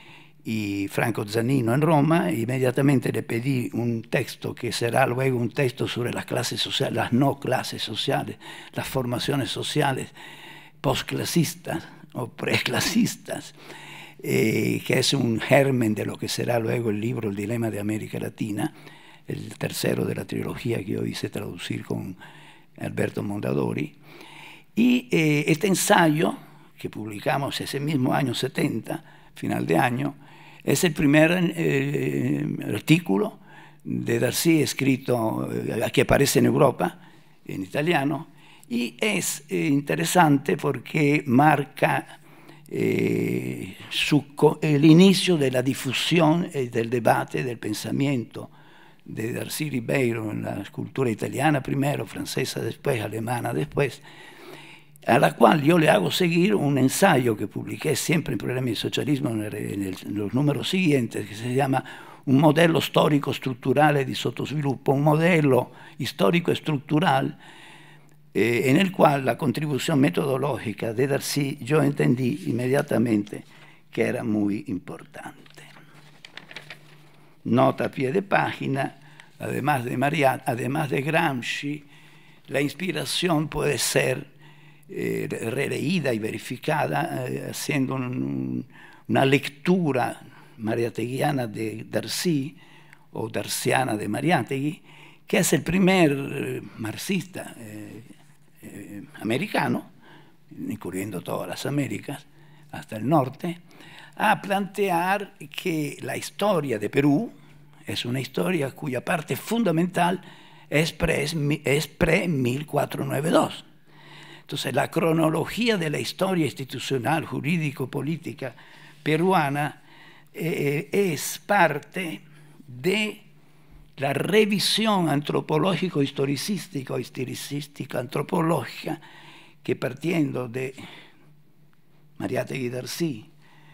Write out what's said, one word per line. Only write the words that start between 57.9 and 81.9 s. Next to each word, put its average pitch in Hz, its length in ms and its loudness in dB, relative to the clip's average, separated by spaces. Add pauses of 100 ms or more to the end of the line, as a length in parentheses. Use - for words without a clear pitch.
siempre - 380 0
en 110 40 -2
Problemi 127 300 -2
del 110 80 -2
Socialismo 127 540 -2
en 107 120 -2
el, 104 120 -8
en 107 280 -6
el, 95 140 -4 (100)
en 113 80 -6
los 101 180 -4
números 131 360 0
siguientes, 135 600 0
que 101 60 -14
se 117 180 -6
llama 131 300 0 (440)
Un 131 120 6
modello 156 420 6
storico 151 520 2
strutturale 135 720 2
di 127 100 -6
sottosviluppo, 139 800 -2
un 139 100 2
modello 151 680 4 (260)
storico 170 540 2
e - 20 0
strutturale 143 800 0 (960)
eh, 117 340 2
en 131 100 4
el 185 160 2
cual 147 320 4
la 120 120 0
contribución 147 640 0
metodológica 135 920 0
de 127 140 0
Darcy 139 540 -2
yo 143 220 2
entendí 139 640 0
inmediatamente 123 960 0 (460)
que - 120 0
era 113 200 -2
muy 104 460 -2
importante. - 720 -12 (2000)
Nota 127 420 2
a 101 40 -6
pie 131 220 -2
de 190 100 2
página, 139 800 -2 (380)
además 123 460 -2
de 127 120 -6
Maria-, 135 500 2
además 131 440 -2
de 151 120 0
Gramsci, 147 800 -4 (640)